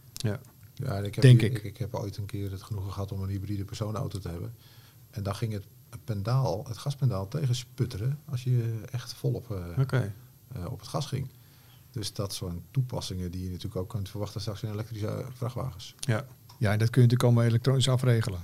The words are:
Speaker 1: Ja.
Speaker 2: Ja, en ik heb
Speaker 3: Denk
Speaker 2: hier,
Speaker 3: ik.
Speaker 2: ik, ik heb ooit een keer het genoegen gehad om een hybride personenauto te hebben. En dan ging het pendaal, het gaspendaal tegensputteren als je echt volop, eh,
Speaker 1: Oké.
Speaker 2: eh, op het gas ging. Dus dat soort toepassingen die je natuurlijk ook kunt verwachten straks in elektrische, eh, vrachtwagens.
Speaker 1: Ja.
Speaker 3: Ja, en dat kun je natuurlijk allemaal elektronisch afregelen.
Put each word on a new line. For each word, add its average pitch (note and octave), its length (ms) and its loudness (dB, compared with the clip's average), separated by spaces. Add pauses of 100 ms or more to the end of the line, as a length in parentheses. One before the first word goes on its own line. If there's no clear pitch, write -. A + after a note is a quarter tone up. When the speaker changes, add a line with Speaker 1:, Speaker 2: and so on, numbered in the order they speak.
(120)
Speaker 1:
Ja. - 280 -4 (340)
Speaker 2:
Ja, - 220 -4
en G2+ 80 -2
ik G2+ 100 -6
heb - 100 6
Speaker 3:
Denk B2 160 12
Speaker 2:
hier, A2 100 4
Speaker 3:
ik. - 60 -2
Speaker 2:
ik, - 80 -8
ik G2+ 120 -10
heb G2 180 -6
ooit G2 220 -6
een G2+ 100 -6
keer G2+ 240 -6
het F#2+ 120 -8
genoegen G2 300 -6
gehad G2 200 -6
om F#2+ 100 -4
een F#2+ 60 -4
hybride G2 360 -4
personenauto G#2 540 -4
te F2 100 -8
hebben. F2 260 -6 (560)
En G#2 120 -6
dan G2 120 -2
ging A2 180 -4
het G2+ 120 -6 (400)
pendaal, G#2 640 0
het G#2+ 100 -10
gaspendaal G#2 500 0
tegensputteren B2 880 -2 (120)
als B2+ 140 -4
je A2+ 360 0 (100)
echt - 240 -8
volop, A2 360 -4
eh, F#2 320 -2
Speaker 1:
Oké. A#2+ 300 2 (400)
Speaker 2:
eh, F2+ 200 -8
op - 80 -8
het - 80 -16
gas - 180 -4
ging. - 220 -4 (600)
Dus G2+ 220 -6
dat G2 220 -6
soort F2 200 -6 (160)
toepassingen G2 600 -4
die F#2 140 -8
je F#2 60 -6
natuurlijk F2+ 260 -8
ook F#2 120 -4
kunt G2 200 -6
verwachten G#2 320 -8
straks G2+ 220 -6
in A2 100 -6
elektrische, G#2+ 340 -6
eh, G#2 280 -6
vrachtwagens. - 640 -6
Speaker 1:
Ja. A2+ 240 0 (340)
Speaker 3:
Ja, G2+ 140 4
en G#2+ 60 4
dat A2+ 120 6
kun B2+ 120 8
je A#2+ 60 10
natuurlijk B2 140 4
allemaal A#2+ 220 6
elektronisch A#2+ 440 4
afregelen. A#2 560 2